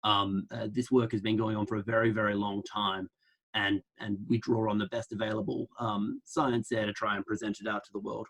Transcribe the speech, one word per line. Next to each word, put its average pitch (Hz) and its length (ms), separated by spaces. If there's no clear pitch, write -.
Um, 98 480
uh, 113 200
this 120 200
work 120 200
has 110 100
been 107 160
going 110 180
on 107 100
for 110 120
a 101 60
very, 113 280
very 104 240
long 101 280
time, 95 460
and, 101 280
and 107 180
we 117 100
draw 113 300
on 104 80
the 104 100
best 113 240
available, 110 560
um, 107 460
science 123 440
there 110 160
to 104 80
try 104 220
and 98 100
present 107 340
it 104 80
out 104 180
to - 80
the 101 60
world. 107 300